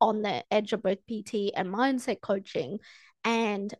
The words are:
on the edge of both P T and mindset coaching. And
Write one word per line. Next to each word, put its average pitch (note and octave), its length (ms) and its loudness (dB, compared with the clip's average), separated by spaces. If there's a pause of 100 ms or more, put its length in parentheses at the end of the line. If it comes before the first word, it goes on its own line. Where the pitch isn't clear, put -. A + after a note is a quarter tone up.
on G#3+ 220 4
the F3 280 0
edge G#3+ 220 2
of G#3+ 100 0
both F#3+ 240 0
P G#3+ 160 -6
T G3+ 320 -2
and F#3 140 -2
mindset A#3+ 520 0
coaching. G3 580 -2 (460)
And G#3+ 560 0